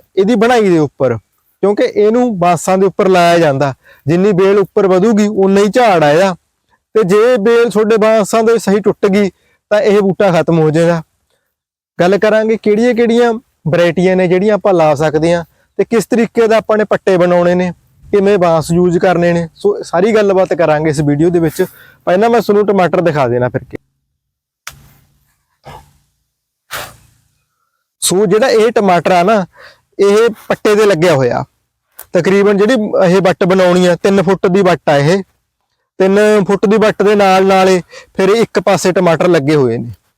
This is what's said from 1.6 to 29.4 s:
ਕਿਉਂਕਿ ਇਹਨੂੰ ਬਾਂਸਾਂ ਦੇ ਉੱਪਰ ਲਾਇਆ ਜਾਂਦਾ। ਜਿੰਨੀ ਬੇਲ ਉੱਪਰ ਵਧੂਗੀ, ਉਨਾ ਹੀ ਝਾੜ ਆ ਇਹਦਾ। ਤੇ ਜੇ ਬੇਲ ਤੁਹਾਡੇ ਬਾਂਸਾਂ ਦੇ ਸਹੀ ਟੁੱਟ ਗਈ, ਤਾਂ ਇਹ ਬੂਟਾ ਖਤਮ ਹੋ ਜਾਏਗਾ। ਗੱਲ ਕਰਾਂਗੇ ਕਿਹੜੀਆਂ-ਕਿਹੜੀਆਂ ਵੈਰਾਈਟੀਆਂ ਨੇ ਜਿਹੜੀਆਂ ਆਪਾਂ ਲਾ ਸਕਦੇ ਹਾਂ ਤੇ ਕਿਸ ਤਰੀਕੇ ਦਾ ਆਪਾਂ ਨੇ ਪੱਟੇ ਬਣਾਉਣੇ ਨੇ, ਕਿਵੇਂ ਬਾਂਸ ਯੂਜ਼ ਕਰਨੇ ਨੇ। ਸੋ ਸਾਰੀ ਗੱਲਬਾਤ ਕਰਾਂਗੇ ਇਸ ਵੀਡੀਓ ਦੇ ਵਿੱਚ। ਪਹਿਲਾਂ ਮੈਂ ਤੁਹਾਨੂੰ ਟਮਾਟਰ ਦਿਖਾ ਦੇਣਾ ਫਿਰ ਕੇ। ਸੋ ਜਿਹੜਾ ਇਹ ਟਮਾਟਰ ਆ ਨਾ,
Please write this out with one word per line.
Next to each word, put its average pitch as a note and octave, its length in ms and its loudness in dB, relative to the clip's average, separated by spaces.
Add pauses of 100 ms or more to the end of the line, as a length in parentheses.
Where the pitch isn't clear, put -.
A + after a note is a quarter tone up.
ਕਿਉਂਕਿ G3+ 220 -2
ਇਹਨੂੰ A3 560 -2
ਬਾਂਸਾਂ F3 380 0
ਦੇ F#3+ 80 2
ਉੱਪਰ F3+ 220 -2
ਲਾਇਆ F3 300 2
ਜਾਂਦਾ। C#3+ 360 0 (340)
ਜਿੰਨੀ F3+ 240 0
ਬੇਲ G3 260 0
ਉੱਪਰ G3 300 -2
ਵਧੂਗੀ, G3+ 400 2
ਉਨਾ G3 340 0
ਹੀ G#3+ 60 2
ਝਾੜ G3+ 360 0
ਆ D3 80 2
ਇਹਦਾ। F3+ 240 0 (580)
ਤੇ A3 100 0
ਜੇ G#3+ 340 2
ਬੇਲ A#3 320 0
ਤੁਹਾਡੇ G#3+ 280 0
ਬਾਂਸਾਂ A3 460 0
ਦੇ A#3 140 2
ਸਹੀ G3+ 220 -2
ਟੁੱਟ G#3 280 -2
ਗਈ, G3 220 0 (400)
ਤਾਂ G#3 120 0
ਇਹ G#3 200 0
ਬੂਟਾ G3 300 0
ਖਤਮ E3 280 0
ਹੋ D#3 100 2
ਜਾਏਗਾ। E3 340 0 (960)
ਗੱਲ F#3 180 2
ਕਰਾਂਗੇ A3 460 0
ਕਿਹੜੀਆਂ-ਕਿਹੜੀਆਂ A#3 680 0 (340)
ਵੈਰਾਈਟੀਆਂ F3 480 0
ਨੇ F#3 120 0
ਜਿਹੜੀਆਂ F#3 260 0
ਆਪਾਂ G3 200 0
ਲਾ D#3 220 2
ਸਕਦੇ D#3 380 -2
ਹਾਂ E3+ 120 -4 (320)
ਤੇ G3 60 0
ਕਿਸ A3+ 220 -2
ਤਰੀਕੇ A3+ 420 -2
ਦਾ A3 100 2
ਆਪਾਂ G#3+ 200 -2
ਨੇ G#3+ 60 0
ਪੱਟੇ F#3+ 340 -2
ਬਣਾਉਣੇ F3 380 0
ਨੇ, F3+ 180 -4 (380)
ਕਿਵੇਂ G3+ 260 0
ਬਾਂਸ E3 340 0
ਯੂਜ਼ F3 260 0
ਕਰਨੇ F3 360 0
ਨੇ। E3+ 220 -4
ਸੋ G3 280 -4
ਸਾਰੀ G3+ 320 -2
ਗੱਲਬਾਤ G3 380 0
ਕਰਾਂਗੇ D#3+ 360 0
ਇਸ C#3+ 100 -4
ਵੀਡੀਓ D3 300 0
ਦੇ F3 100 0
ਵਿੱਚ। E3 260 -4 (400)
ਪਹਿਲਾਂ G3 240 0
ਮੈਂ A#3 120 0
ਤੁਹਾਨੂੰ G#3 260 0
ਟਮਾਟਰ F#3 340 0
ਦਿਖਾ D3 260 0
ਦੇਣਾ B2 220 -2
ਫਿਰ C3 140 -8
ਕੇ। - 140 -18 (4000)
ਸੋ F#3+ 260 -2
ਜਿਹੜਾ G#3+ 240 0
ਇਹ A3 220 2
ਟਮਾਟਰ F#3+ 400 0
ਆ F3 120 2
ਨਾ, G3 220 0 (540)